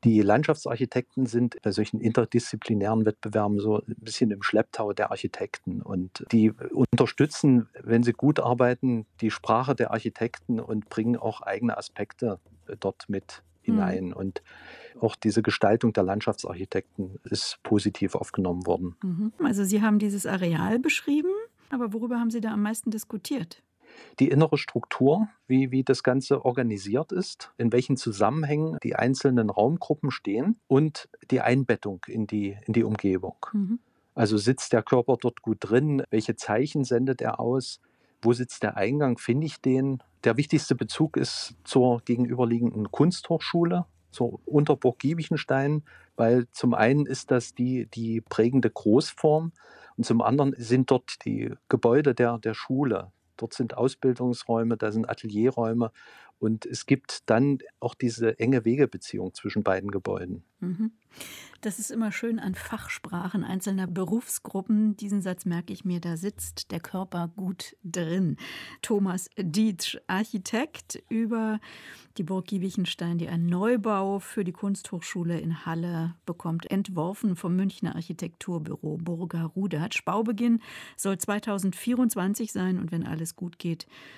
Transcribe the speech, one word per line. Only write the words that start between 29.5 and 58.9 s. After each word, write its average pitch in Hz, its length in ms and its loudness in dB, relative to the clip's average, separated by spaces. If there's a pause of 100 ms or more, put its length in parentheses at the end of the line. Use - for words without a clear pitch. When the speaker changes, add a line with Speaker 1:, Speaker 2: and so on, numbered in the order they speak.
Speaker 1:
stehen 127 560 0
und 151 420 2 (200)
die 127 120 4
Einbettung 117 680 0
in 110 180 -4
die, 101 400 -4
in 113 80 -2
die 113 100 4
Umgebung. 95 520 0 (160)
Speaker 2:
Mhm. 202 280 -2 (360)
Speaker 1:
Also 107 220 4
sitzt 113 360 0
der 113 80 4
Körper 123 380 2
dort - 220 -2
gut 110 180 -2
drin? 139 500 2
Welche 110 260 0
Zeichen 135 480 0
sendet 131 380 0
er 117 180 -2
aus? 123 420 -2 (400)
Wo 117 120 6
sitzt 123 300 -4
der 104 140 -2
Eingang? 123 400 2
Finde 139 280 0
ich - 160 -8
den? 131 400 2 (220)
Der 117 140 4
wichtigste 151 380 2
Bezug 123 420 -2
ist - 460 -4
zur 123 420 4
gegenüberliegenden 120 840 0
Kunsthochschule, 170 960 0 (240)
zur - 340 -4
Unterburg 147 540 4
Giebichenstein, 147 840 0 (320)
weil 120 360 4
zum 120 240 0
einen 135 320 4
ist - 240 -4
das 127 240 0
die, 123 320 -2
die 113 340 -4
prägende 120 480 2
Großform 151 840 2 (460)
und 123 80 -2
zum 113 160 2
anderen 135 360 4
sind 120 340 2
dort - 340 0
die 110 300 -4 (120)
Gebäude 127 460 4
der, 117 240 2
der 110 160 -2
Schule. 110 580 -2 (260)
Dort - 180 -8
sind 123 200 -2
Ausbildungsräume, 120 1000 0
da 110 140 -2
sind 110 180 0
Atelierräume 113 840 0 (460)
und 110 300 -2
es - 180 -8
gibt - 420 -2
dann 131 300 4 (220)
auch - 160 -4
diese 113 420 -2
enge 117 280 2
Wegebeziehung 113 680 0